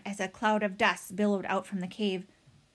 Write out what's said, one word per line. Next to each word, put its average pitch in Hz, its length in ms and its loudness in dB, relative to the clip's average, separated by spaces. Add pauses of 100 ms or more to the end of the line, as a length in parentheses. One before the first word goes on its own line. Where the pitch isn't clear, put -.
as 202 140 -4
a 190 80 0
cloud 214 340 0
of 202 160 -2
dust 190 380 2
billowed 202 300 2
out 190 200 -2
from 196 140 -6
the 180 60 -6
cave. 190 400 -2 (480)